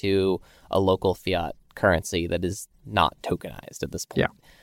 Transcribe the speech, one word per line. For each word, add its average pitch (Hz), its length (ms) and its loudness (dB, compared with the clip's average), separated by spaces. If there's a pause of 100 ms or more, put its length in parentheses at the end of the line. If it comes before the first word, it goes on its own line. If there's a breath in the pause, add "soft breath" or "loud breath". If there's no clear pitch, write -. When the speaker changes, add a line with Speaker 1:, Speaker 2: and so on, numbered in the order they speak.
Speaker 1:
to 95 380 2 (320 soft breath)
a - 80 2
local 95 360 2
fiat 87 420 -4 (200)
currency 85 500 2
that 87 180 -2
is 90 240 -6 (160)
not 101 380 0
tokenized - 600 -8
at - 80 -6
this - 140 -8
point. - 140 -6
Speaker 2:
Yeah. - 100 2 (340 soft breath)